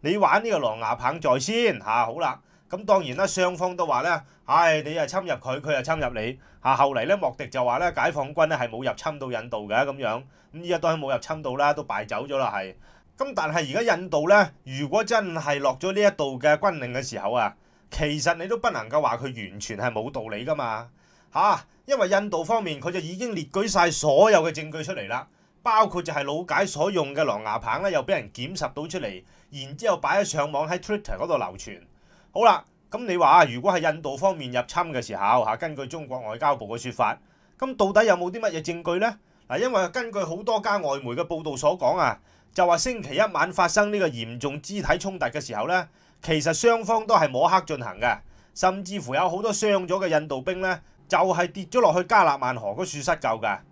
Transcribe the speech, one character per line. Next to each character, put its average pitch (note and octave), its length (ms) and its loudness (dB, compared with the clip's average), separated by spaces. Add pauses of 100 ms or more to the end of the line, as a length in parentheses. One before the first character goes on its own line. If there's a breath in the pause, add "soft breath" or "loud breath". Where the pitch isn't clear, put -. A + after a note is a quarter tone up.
你 E3+ 160 0
玩 F#3+ 260 4
呢 A#3 80 -4
個 F3+ 80 2
狼 A2+ 200 -2
牙 A2+ 160 0
棒 B2+ 240 -2
在 C#3 200 2
先， F#3+ 400 0
吓， A2 260 2
好 A#2 140 -6
啦。 D3 200 -2 (300 soft breath)
噉 F#3 160 -8
當 G3 200 4
然 B2+ 100 -6
啦， F#3+ 100 0
雙 F#3 300 0
方 F3+ 220 -4
都 F3 80 0
話 C3 160 0
咧， E3 200 0 (240 soft breath)
唉， D#3 360 4
你 D3 120 -8
又 D#3+ 120 0
侵 F3+ 160 -4
入 F3+ 60 -10
佢， C3 340 -4
佢 D#3 120 -2
又 C3 80 0
侵 D#3+ 160 -2
入 C#3+ 160 -2
你。 A#2 240 -6 (240 soft breath)
吓， C3 140 4
後 C#3 180 4
嚟 A#2+ 120 0
咧， F#3 100 4
莫 E3 220 -2
迪 C#3 100 -8
就 B2+ 160 -4
話 B2 160 0
咧， F3 160 0
解 C#3+ 160 2
放 C#3+ 240 -6
軍 D#3+ 120 4
咧 D#3 100 0
係 B2 120 -2
冇 A#2 160 -8
入 A#2 100 -2
侵 D3+ 240 -6
到 C3+ 120 -8
印 A#2 180 -6
度 G#2+ 200 -6
嘅 A#2 160 2
噉 C#3 100 -6
樣。 B2 260 -4 (320 soft breath)
噉 D#3 80 -14
依 F3 80 -12
家 F3 80 0
當 E3 140 0
然 D#3+ 80 -2
冇 C3+ 140 -4
入 B2 60 0
侵 D#3 220 -8
到 C3 140 -6
啦， D3 180 4
都 D3 100 -4
敗 G#2+ 220 -6
走 A2+ 220 -6
咗 C#3 100 -4
啦， B2 160 0
係。 F#2+ 220 -6 (420 soft breath)
噉 C4+ 180 -6
但 D#3 180 -2
係 D3+ 240 -2
而 A3+ 60 0
家 A3 120 4
印 F3+ 140 -8
度 D3+ 180 0
咧， G3+ 240 6 (120)
如 C3+ 240 -6
果 G3 160 2
真 G#3 320 0
係 C#3+ 240 -2
落 C3+ 180 0
咗 F#3 140 -4
呢 G3+ 100 0
一 G3+ 160 6
度 C3+ 220 -2
嘅 D3+ 180 4
軍 F3 220 -2
令 B2 140 -8
嘅 C3 100 -4
時 A2+ 160 -8
候 G2 140 -4
啊， A2+ 200 0 (380 soft breath)
其 D3 280 -2
實 D#3 160 2
你 E3 120 -8
都 A#3 100 -2
不 A#3 140 0
能 A2+ 180 -6
夠 D3 120 2
話 A#2+ 160 2
佢 B2 60 -8
完 G#2+ 360 -10
全 G#2 180 -10
係 A#2+ 140 -2
冇 A2 180 -4
道 B2 180 -8
理 A2 180 -8
㗎 D3+ 100 -2
嘛， A#2 340 -6 (440 soft breath)
吓， F#3+ 320 2 (200 soft breath)
因 C4+ 120 0
為 G3+ 100 2
印 G3+ 220 0
度 E3 140 -2
方 A3 200 0
面 D3+ 160 -6
佢 C#3+ 100 -6
就 F3+ 100 -6
已 E3+ 180 -8
經 A3+ 180 -6
列 E3 100 -6
舉 G3 220 -2
晒 F3 240 4
所 D3+ 400 6
有 F#3+ 120 8
嘅 E3 80 0
證 D#3+ 200 -8
據 D3+ 120 -8
出 F3 100 -8
嚟 A2 160 -8
啦， B2 180 -6 (340 soft breath)
包 A3 240 4
括 F3+ 160 -4
就 E3 120 -8
係 D3 100 -2
老 D3 240 -4
解 E3+ 180 2
所 E3 240 -2
用 D#3 240 -2
嘅 D3+ 100 0
狼 A2 200 -2
牙 A2 160 -2
棒 B2 240 -4
咧， G3 80 0
又 D3 120 0
畀 - 100 -2
人 A#2 180 -4
檢 D3+ 260 -10
拾 D3+ 60 -6 (100)
到 D3 140 -8
出 F3+ 120 -6
嚟， G2 240 -10 (280 soft breath)
然 C#3 260 -14
之 A3 120 -2
後 F3 80 2
擺 E3 240 0
喺 - 20 2
上 D3+ 280 -2
網 D3 160 -2
喺 F3+ 120 -4
Twitter G#3 380 -6
嗰 B2+ 100 -4
度 D#3+ 100 0
流 F#2+ 200 -4
傳。 F#2+ 220 -16 (540 soft breath)
好 G3+ 100 0
啦， G3 200 6 (260)
噉 A#3+ 160 -8
你 F#3 120 -2
話 E3 120 6
啊， E3 140 10
如 B2 180 0
果 F#3+ 100 2
係 E3 220 0
印 D#3+ 80 -8
度 C#3 160 -6
方 F#3 180 0
面 C3+ 160 -8
入 B2 140 0
侵 - 180 -2
嘅 D3 180 -4
時 G#2 140 -8
候， G#2+ 300 4
吓， A2 120 0
根 D#3 180 -6
據 C3+ 100 -8
中 D3 220 -10
國 B2+ 140 -8
外 A2 180 -8
交 C#3+ 160 2
部 A2+ 200 -8
嘅 A#2 60 -8
說 B2+ 100 -8
法， A2 280 -2 (400 soft breath)
噉 C4 160 -6
到 G3+ 160 2
底 G#3+ 160 6
有 F#3+ 80 6
冇 F3 160 -4
啲 A3+ 80 -8
乜 A3 100 -2
嘢 D#3+ 140 -8
證 E3+ 180 -8
據 E3+ 180 -2
呢？ G#3+ 200 -2 (280 soft breath)
嗱， C3 120 -4
因 B3+ 120 -2
為 F#3+ 180 2
根 A#3 220 -6
據 G3+ 120 -4
好 E3 140 -6
多 G#3+ 220 2
家 G#3 180 0
外 C#3+ 220 0
媒 B2+ 120 -8
嘅 D#3+ 160 -2
報 D#3+ 160 -6
道 D3 140 -4
所 D3+ 200 2
講 D3 200 2
啊， C3 200 4 (360 soft breath)
就 F3 120 2
話 E3+ 120 4
星 A#3 260 -4
期 C3+ 120 -8
一 D#3+ 40 -2
晚 F#3 320 2
發 F3 160 2
生 G#3 260 2
呢 G#3 60 0
個 F#3 80 2
嚴 A#2 320 -6
重 C#3+ 220 -6
肢 G3+ 200 -8
體 D#3+ 160 0
衝 F#3 220 -8
突 D3 60 -2
嘅 C3+ 160 -4
時 B2+ 120 -10
候 G#2+ 140 -4
呢， F3 220 0 (320 soft breath)
其 D#3+ 200 0
實 E3 120 0
雙 A#3 320 2
方 A3 200 0
都 G#3+ 100 4
係 E3 120 6
摸 C3+ 220 2
黑 F#3 160 4
進 C#3 180 -6
行 G2 160 -10
嘅， A2+ 180 2 (380 soft breath)
甚 F#3 280 0
至 F#3+ 180 -8
乎 B2 120 -8
有 E3+ 160 2
好 F3+ 120 -4
多 G#3+ 120 -2
傷 G3+ 320 0
咗 - 20 -12
嘅 F#3 200 -2
印 D#3 200 0
度 C3+ 140 -6
兵 F3+ 200 -4
呢， F#3 180 -2 (300 soft breath)
就 F3+ 80 2
係 F3 340 2
跌 F#3+ 140 -10
咗 A3+ 160 0
落 F3 120 6
去 F3+ 140 2
加 G#3 160 6
納 C#3+ 160 4
萬 B2+ 160 0
河 A2 140 -6
嗰 G#2 80 -6
處 F#3 80 -4
失 D3 180 -10
救 F3 80 0
嘅。 A2+ 480 0 (120)